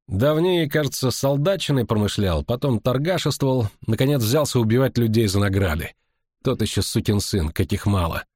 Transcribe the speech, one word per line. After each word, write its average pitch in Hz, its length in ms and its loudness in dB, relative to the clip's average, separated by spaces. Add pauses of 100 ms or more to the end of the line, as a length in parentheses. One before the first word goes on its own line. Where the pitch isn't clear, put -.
«Давнее, 156 600 0
кажется, 139 420 -2
солдатчиной 143 760 0
промышлял, 104 600 0
потом 123 360 -2
торгашествовал, 135 880 0 (180)
наконец 135 360 2
взялся 131 360 0
убивать 120 380 2
людей 113 300 2
за 98 120 0
награды. 95 560 0 (480)
Тот 123 200 0
еще 104 200 0
сукин 104 380 0
сын, 80 300 -2
каких - 340 -2
мало». 90 400 0 (100)